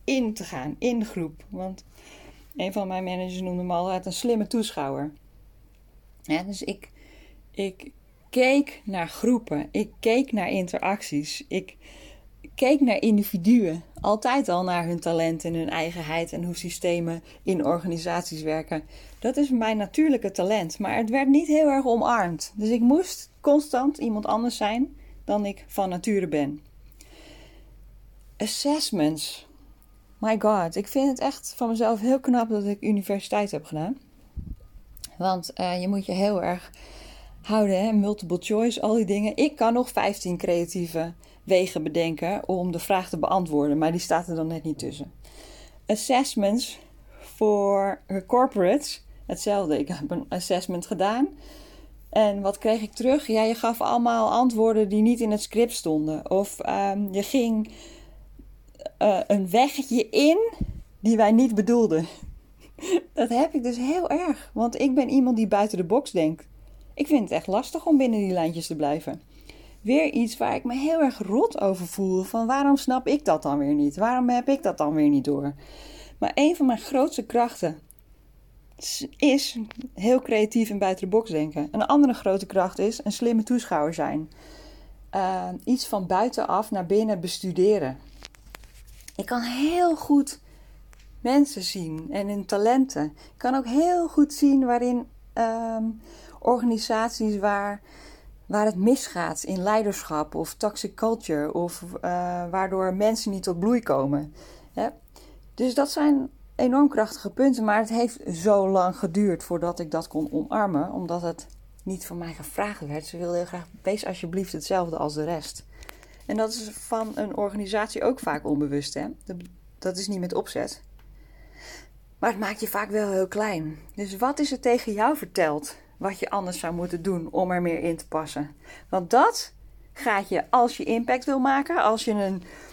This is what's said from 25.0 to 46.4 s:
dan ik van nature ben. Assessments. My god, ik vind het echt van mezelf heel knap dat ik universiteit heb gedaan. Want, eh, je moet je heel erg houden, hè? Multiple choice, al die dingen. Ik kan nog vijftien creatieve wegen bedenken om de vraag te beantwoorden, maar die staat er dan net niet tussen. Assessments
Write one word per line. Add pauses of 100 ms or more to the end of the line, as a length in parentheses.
dan
ik
van
nature
ben. (1800)
Assessments. (760)
My
god,
ik
vind
het
echt
van
mezelf
heel
knap
dat
ik
universiteit
heb
gedaan. (1200)
Want,
eh,
je
moet
je
heel
erg (720)
houden,
hè?
Multiple
choice,
al
die
dingen.
Ik
kan
nog
vijftien
creatieve (320)
wegen
bedenken
om
de
vraag
te
beantwoorden,
maar
die
staat
er
dan
net
niet
tussen. (760)
Assessments (420)